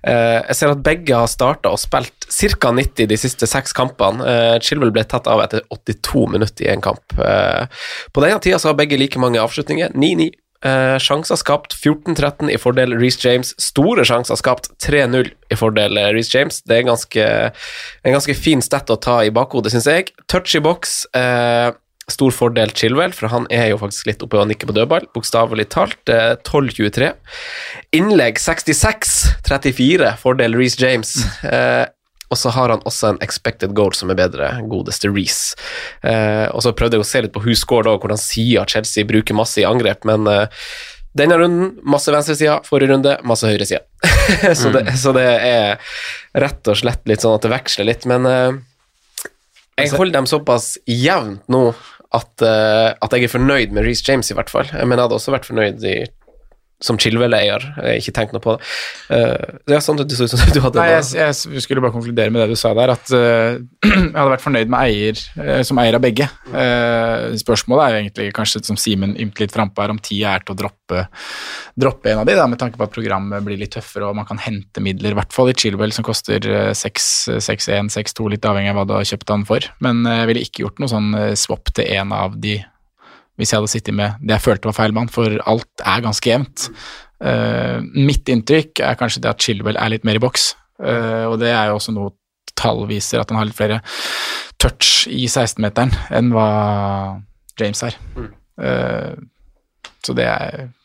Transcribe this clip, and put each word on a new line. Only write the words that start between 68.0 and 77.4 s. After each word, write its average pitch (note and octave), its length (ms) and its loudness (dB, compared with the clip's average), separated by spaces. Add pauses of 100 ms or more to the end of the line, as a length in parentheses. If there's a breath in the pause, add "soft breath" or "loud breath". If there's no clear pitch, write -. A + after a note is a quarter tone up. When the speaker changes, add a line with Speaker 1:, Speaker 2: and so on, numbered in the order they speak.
Speaker 2:
egentlig, G#2 240 -6 (100)
kanskje G#2+ 300 -2
som G2+ 100 -2
Simen G2+ 400 -2
ymtet G#2+ 300 -4
litt - 80 -10
frem G#2+ 180 -2
på G2+ 140 -2
her, G#2+ 80 -4
om G#2+ 80 -8
tida G2+ 320 -2
er F#2+ 100 -4
til G2 120 -8
å - 40 -10
droppe, F#2 460 -6 (800 loud breath)
droppe A2+ 260 0
en G#2+ 80 0
av A#2+ 80 2
de, G3+ 80 4
da, E3 140 6
med A#2+ 100 -6
tanke A#2 160 -6
på A2 80 -2
at G2+ 80 -8
programmet G2+ 540 -6
blir G2+ 160 -8
litt G#2 160 -10
tøffere, G2+ 320 -8
og G#2 80 -6
man G#2 100 -8
kan G#2+ 140 -10
hente G2+ 420 -8
midler, G2 300 -2
i G2+ 80 0
hvert - 100 -10
fall B2+ 220 2
i - 20 -2
Chilwell, G#2+ 380 -2
som A2+ 100 -6
koster, G#2+ 380 -4 (100)
eh, G#2 240 0
seks, - 320 -4 (400)